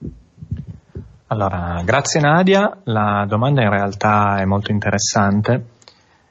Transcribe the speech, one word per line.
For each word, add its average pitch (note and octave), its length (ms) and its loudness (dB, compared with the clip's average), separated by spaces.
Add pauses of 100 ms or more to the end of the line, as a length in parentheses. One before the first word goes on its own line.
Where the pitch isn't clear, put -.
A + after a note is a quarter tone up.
(1300)
Allora, F2+ 580 -4
grazie C#3 340 0
Nadia, F#3 640 2
la G#2 420 0
domanda A#2+ 360 2
in G#2+ 80 2
realtà G2+ 720 0
è F#2+ 40 0
molto G2+ 260 -2
interessante. G#2 960 0 (640)